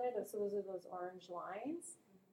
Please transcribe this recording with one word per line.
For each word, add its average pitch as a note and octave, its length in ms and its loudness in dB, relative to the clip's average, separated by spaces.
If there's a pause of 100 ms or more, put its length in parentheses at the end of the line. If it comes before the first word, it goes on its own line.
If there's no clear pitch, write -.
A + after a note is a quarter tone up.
there, B3 100 6
those, G#3 220 0
so G#3 80 0
those G3+ 160 4
are F#3+ 80 2
those F#3+ 260 -2
orange F3+ 380 -4
lines, G3 680 -2 (380)